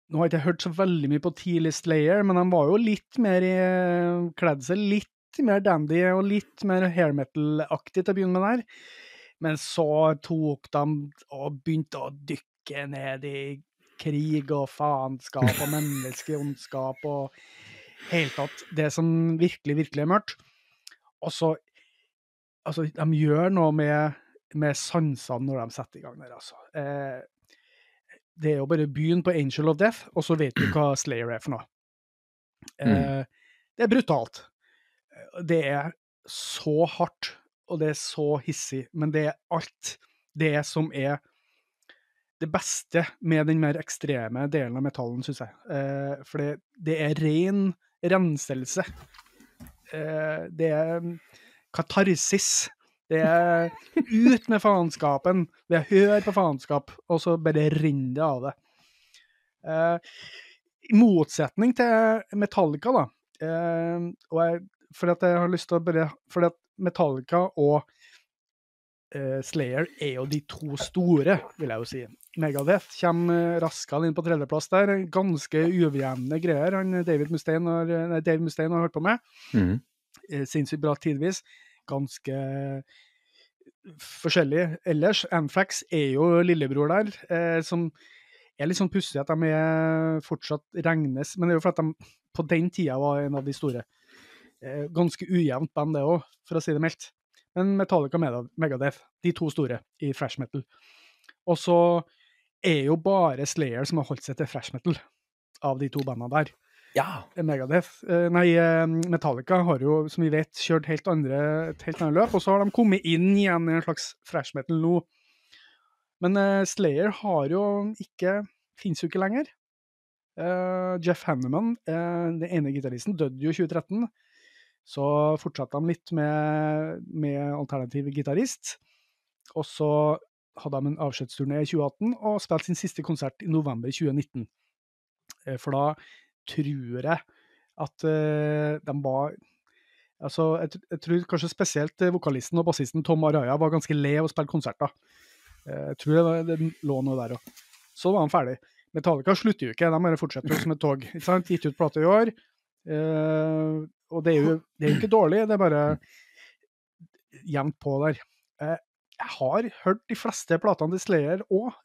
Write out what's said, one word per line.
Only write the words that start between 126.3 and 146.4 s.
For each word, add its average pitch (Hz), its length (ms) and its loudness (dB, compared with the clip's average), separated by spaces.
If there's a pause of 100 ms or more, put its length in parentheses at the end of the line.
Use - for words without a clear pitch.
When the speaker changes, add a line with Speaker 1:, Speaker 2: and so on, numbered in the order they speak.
Speaker 1:
med 143 300 -4 (140)
alternativ 139 580 -6
gitarist. 151 640 -4 (800)
Og 156 80 -4
så 151 260 -2 (640)
hadde 139 260 -6
de 143 100 -2
en 156 60 -8
avskjedsturné 143 640 -4
i - 40 0
tjue 147 200 0
atten 220 340 -4
og 214 200 -2
spilte - 260 -4
sin 175 100 -2
siste - 260 -8
konsert 143 400 -6
i 208 60 -10
november 139 420 -2
tjue 143 220 -2
nitten. 135 340 -4 (1000)
Eh, 135 100 -8
for 139 160 -6
da 143 220 0 (520)
tror 135 540 -6
jeg 151 200 0 (580)
at, - 260 -8
eh, 151 800 0
de 143 160 -4
var, 135 320 -2 (880)
altså, 160 400 0
jeg 160 140 -6
tr-, 185 160 -18
jeg 170 100 -8
tror 170 320 0
kanskje 170 160 -2
spesielt, 160 540 -2
eh, 180 100 4
vokalisten 160 480 -2
og 165 60 0
bassisten 156 360 -2
Tom 156 220 2
Araya 147 320 2
var 156 140 2
ganske 156 260 0
lei 143 220 2
av 160 80 0
å - 80 -6
spille 147 180 -2
konserter. 139 400 -4 (760)
Eh, 143 280 -8
jeg - 20 -20
tror 151 180 0
det 165 100 8
var, 165 200 2